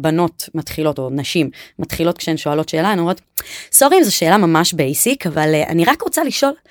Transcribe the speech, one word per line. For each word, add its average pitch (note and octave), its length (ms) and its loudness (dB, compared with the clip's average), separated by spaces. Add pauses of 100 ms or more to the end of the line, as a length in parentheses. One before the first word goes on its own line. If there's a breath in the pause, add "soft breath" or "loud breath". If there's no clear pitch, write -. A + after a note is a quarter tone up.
בנות E3 540 -2
מתחילות, D3+ 440 -4
או C3 100 -6
נשים C#3 400 -2 (300 loud breath)
מתחילות E3+ 380 -2
כשהן D#3+ 200 -4
שואלות D3+ 320 -4
שאלה, E3+ 220 -2
הן F#3 80 0
אומרות, E3+ 220 -2 (500 loud breath)
"סורי - 260 6
אם F#4 60 6
זו G3+ 120 2
שאלה F3 220 4
ממש E3 360 2
בייסיק, D#3 540 -2
אבל, D#3 260 0
אה, D#3 140 0
אני E3 180 0
רק C#4+ 160 0
רוצה - 220 -4
לשאול", C#4 300 0 (180 soft breath)